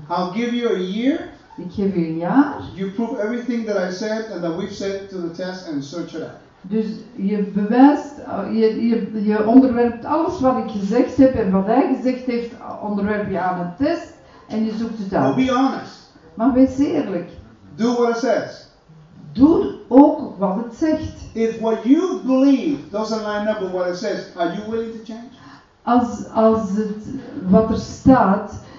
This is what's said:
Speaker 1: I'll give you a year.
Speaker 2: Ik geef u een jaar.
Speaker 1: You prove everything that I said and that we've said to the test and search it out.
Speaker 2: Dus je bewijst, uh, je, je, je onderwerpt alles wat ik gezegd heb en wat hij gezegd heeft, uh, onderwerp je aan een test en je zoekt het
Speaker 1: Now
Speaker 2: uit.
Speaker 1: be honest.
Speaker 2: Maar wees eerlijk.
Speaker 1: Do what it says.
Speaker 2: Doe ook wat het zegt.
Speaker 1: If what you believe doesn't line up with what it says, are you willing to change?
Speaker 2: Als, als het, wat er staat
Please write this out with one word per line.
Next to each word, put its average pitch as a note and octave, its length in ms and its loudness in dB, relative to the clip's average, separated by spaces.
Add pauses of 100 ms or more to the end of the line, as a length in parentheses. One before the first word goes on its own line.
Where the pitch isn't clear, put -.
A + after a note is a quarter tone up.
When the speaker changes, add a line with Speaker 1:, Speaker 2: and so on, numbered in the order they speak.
(100)
Speaker 1:
I'll F3+ 200 -2 (100)
give A#3+ 160 -2
you A3+ 200 0
a - 20 0
year. A3+ 500 -2 (280)
Speaker 2:
Ik F3 160 -12
geef F#3+ 220 -2
u E3+ 120 0
een D#3+ 100 -4
jaar. B3+ 380 2 (200)
Speaker 1:
You G3 160 -8
prove A#3 320 -4
everything A#3 440 -4
that F#3+ 240 -2
I - 40 -6
said G#3+ 380 -6
and F3 100 -8
that E3+ 140 -4
we've - 180 -8
said G3 340 -8
to F#3 120 -12
the E3 100 -6
test F#3 420 -10
and C#3 120 -6
search E3+ 300 -10
it D#4 60 -10
out. - 100 -10 (300)
Speaker 2:
Dus G#3 260 -2 (300)
je G3 380 -2
bewijst, B3 580 4 (140)
uh, G3+ 340 -4
je, A3+ 280 2
je, G#3 360 -2
je G#3+ 220 0
onderwerpt A#3+ 580 4
alles D#4+ 360 -2
wat B3+ 180 2
ik A3 120 -4
gezegd G#3 460 0
heb C4 180 8
en G3+ 160 0
wat F#3+ 160 2
hij C4 300 2
gezegd A#3+ 280 -2
heeft, - 280 -4
uh, - 300 -14
onderwerp G#3 480 -2
je F#3+ 100 -2
aan F3+ 200 -2
een F3 260 -2
test - 280 -4 (340)
en A3 160 -2
je A3 80 -2
zoekt - 260 -6
het G3 120 -6
Speaker 1:
Now C#3 120 0
Speaker 2:
uit. C3+ 140 2
Speaker 1:
be B3+ 160 2
honest. - 600 -2 (220)
Speaker 2:
Maar A#3 180 2
wees C4 260 4
eerlijk. A#3 520 -2 (440)
Speaker 1:
Do A3+ 200 0
what A#3+ 140 2
it A#3 80 0
says. - 520 -2 (640)
Speaker 2:
Doe E4 420 4 (140)
ook C#4 500 6
wat F#3 180 0
het A#3 180 -8
zegt. - 460 -2 (120)
Speaker 1:
If A3+ 280 -2
what A3 240 0
you D#4+ 400 4
believe C4 520 4 (140)
doesn't A3 360 -2
line G#3 240 -2
up G3 80 -2
with F#3 140 -4
what F3+ 160 -2
it F3+ 80 -2
says, - 400 -6
are E3+ 180 -2
you G#3+ 160 -8
willing A3+ 220 -4
to - 120 -14
change? A#3 260 -14 (540)
Speaker 2:
Als, - 500 0
als A3 360 4
het, G#3 340 -4 (440)
wat A3 220 6
er A3 80 -2
staat A3 760 4 (240)